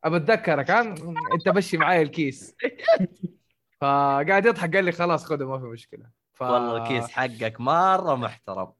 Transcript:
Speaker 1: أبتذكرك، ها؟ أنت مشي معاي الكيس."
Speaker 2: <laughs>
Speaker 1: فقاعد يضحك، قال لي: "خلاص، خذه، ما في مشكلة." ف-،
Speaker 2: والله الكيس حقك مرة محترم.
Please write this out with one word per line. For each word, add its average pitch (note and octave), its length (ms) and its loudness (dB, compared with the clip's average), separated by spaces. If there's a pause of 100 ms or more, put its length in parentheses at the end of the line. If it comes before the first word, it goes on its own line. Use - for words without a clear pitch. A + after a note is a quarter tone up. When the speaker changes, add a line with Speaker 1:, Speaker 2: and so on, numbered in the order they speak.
Speaker 1:
أبتذكرك، D#3+ 680 0
ها؟ A3 100 4 (520)
أنت F3 160 2
مشي F#3 280 0
معاي D#3+ 240 4
الكيس." C#3+ 540 -4 (560)
Speaker 2:
<laughs> - 680 -14
Speaker 1:
فقاعد C#3+ 640 2
يضحك، F3 300 2
قال F#3+ 100 4
لي: F3 60 2
"خلاص، E3+ 340 0
خذه، C#3+ 180 -4
ما C3 160 -6
في B2+ 60 -12
مشكلة." A#2 400 -16 (280)
ف-، - 80 -12
Speaker 2:
والله A#2+ 420 0
الكيس A#2+ 280 -4
حقك A#2 500 -4
مرة F3 540 2
محترم. G2 640 -8